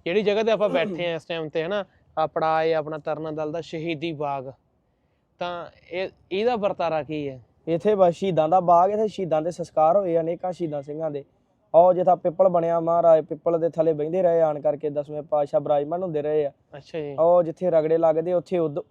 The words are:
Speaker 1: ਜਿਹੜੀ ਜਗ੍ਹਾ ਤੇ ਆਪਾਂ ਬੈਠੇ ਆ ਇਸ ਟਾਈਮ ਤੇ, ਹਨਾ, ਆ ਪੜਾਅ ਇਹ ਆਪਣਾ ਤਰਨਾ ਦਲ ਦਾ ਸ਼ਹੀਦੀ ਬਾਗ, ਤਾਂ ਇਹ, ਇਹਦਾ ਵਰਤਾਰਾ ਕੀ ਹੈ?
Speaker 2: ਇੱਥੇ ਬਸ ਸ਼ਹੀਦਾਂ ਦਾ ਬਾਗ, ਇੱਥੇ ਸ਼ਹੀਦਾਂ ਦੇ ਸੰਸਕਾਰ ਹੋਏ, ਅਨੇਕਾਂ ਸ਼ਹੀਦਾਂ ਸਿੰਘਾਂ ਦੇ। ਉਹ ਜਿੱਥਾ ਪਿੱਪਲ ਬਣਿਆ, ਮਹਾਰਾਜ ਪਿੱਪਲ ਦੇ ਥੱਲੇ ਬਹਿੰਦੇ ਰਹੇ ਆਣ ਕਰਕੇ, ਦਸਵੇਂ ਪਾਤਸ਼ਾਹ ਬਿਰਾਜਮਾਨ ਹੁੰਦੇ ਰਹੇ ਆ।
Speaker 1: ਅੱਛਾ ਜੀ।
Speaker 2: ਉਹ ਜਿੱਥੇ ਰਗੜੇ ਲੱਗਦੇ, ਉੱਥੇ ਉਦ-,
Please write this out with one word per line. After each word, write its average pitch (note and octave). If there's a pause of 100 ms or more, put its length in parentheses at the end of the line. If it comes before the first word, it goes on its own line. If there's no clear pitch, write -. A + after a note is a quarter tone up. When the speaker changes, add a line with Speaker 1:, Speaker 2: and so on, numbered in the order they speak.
Speaker 1:
ਜਿਹੜੀ F#3+
ਜਗ੍ਹਾ G#3
ਤੇ A3+
ਆਪਾਂ G3+
ਬੈਠੇ F3
ਆ E3
ਇਸ D3+
ਟਾਈਮ E3
ਤੇ, D#3+
ਹਨਾ, F#3+ (320)
ਆ D#3+
ਪੜਾਅ D#3+
ਇਹ E3
ਆਪਣਾ D#3
ਤਰਨਾ D#3
ਦਲ D3+
ਦਾ E3
ਸ਼ਹੀਦੀ E3
ਬਾਗ, C#3 (880)
ਤਾਂ F3 (240)
ਇਹ, F#3 (220)
ਇਹਦਾ A3
ਵਰਤਾਰਾ E3+
ਕੀ D3
ਹੈ? C3 (260)
Speaker 2:
ਇੱਥੇ E3+
ਬਸ F3+
ਸ਼ਹੀਦਾਂ D#3+
ਦਾ F#3
ਬਾਗ, F3
ਇੱਥੇ A3
ਸ਼ਹੀਦਾਂ D#3+
ਦੇ E3+
ਸੰਸਕਾਰ D#3+
ਹੋਏ, F3
ਅਨੇਕਾਂ E3
ਸ਼ਹੀਦਾਂ D3+
ਸਿੰਘਾਂ D3+
ਦੇ। C#3+ (500)
ਉਹ F3+
ਜਿੱਥਾ F3+
ਪਿੱਪਲ F3+
ਬਣਿਆ, E3+
ਮਹਾਰਾਜ E3
ਪਿੱਪਲ E3
ਦੇ D#3+
ਥੱਲੇ D#3+
ਬਹਿੰਦੇ D#3+
ਰਹੇ E3+
ਆਣ D3+
ਕਰਕੇ, D3
ਦਸਵੇਂ D3
ਪਾਤਸ਼ਾਹ D3
ਬਿਰਾਜਮਾਨ D3
ਹੁੰਦੇ D#3
ਰਹੇ D3+
ਆ। C#3 (260)
Speaker 1:
ਅੱਛਾ D#3+
ਜੀ। C#3+
Speaker 2:
ਉਹ F3
ਜਿੱਥੇ E3
ਰਗੜੇ D#3+
ਲੱਗਦੇ, E3
ਉੱਥੇ F3
ਉਦ-, D#3